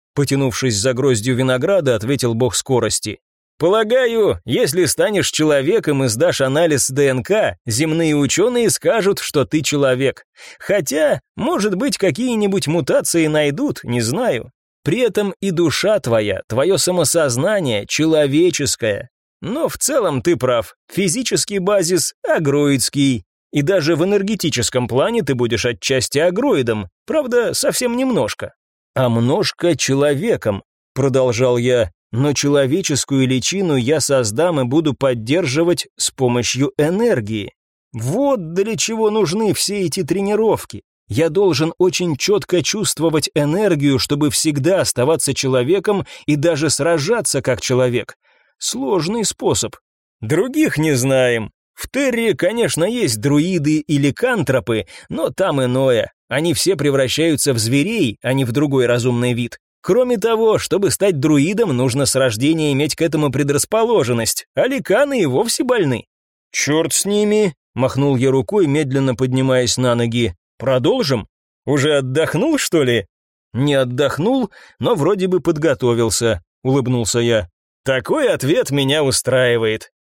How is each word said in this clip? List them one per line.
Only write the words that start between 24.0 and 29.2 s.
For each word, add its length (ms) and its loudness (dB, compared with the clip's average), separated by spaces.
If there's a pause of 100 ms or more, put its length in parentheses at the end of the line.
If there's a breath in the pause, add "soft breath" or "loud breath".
энергетическом 840 -2
плане 320 0
ты 140 -2
будешь 320 0
отчасти 520 -2
агроидом, 680 0 (180)
правда, 460 0
совсем 420 -2
немножко». 600 -2 (400)
«А 160 2
множко 640 0